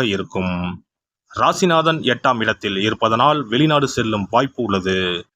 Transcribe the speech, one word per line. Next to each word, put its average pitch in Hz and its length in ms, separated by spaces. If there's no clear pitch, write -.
இருக்கும். 95 480
ராசிநாதன் 160 680
எட்டாம் 120 280
இடத்தில் 107 360
இருப்பதனால் 113 680
வெளிநாடு 139 420
செல்லும் 110 420
வாய்ப்பு 135 320
உள்ளது. 95 340